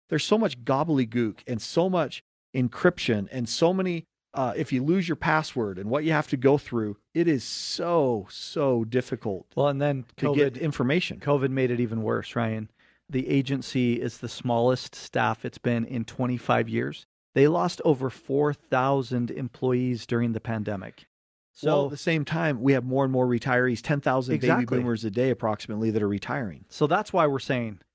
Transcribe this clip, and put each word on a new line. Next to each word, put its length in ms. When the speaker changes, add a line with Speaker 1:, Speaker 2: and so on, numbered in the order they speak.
Speaker 1:
there's 160
so 140
much 260
gobbledygook 800
and 160
so 280
much 340
encryption 800
and 160
so 240
many, 320
uh, 220
if 160
you 100
lose 280
your 80
password 600
and 120
what 160
you 80
have 160
to 80
go 200
through, 380
it 140
is 160
so, 880
so 560
difficult 640
Speaker 2:
Well, 100
and 140
then 240
Speaker 1:
to 180
get 200
Speaker 2:
covid, 80
Speaker 1:
information. 580
Speaker 2:
covid 300
made 200
it 120
even 200
worse, 320
Ryan. 380
The 160
agency 720
is 200
the 100
smallest 640
staff 500
it's 140
been 260
in 220
twenty-five 640
years. 380
They 140
lost 360
over 280
four 420
thousand 800
employees 720
during 280
the 60
pandemic. 680
So 180
Speaker 1:
Well, 160
at 40
the 80
same 260
time, 380
we 120
have 100
more 200
and 80
more 140
retirees, 560
ten 180
thousand 360
Speaker 2:
Exactly. 280
Speaker 1:
baby 200
boomers 220
a 40
day 220
approximately 580
that 140
are 40
retiring. 640
Speaker 2:
So 160
that's 260
why 140
we're 140
saying, 400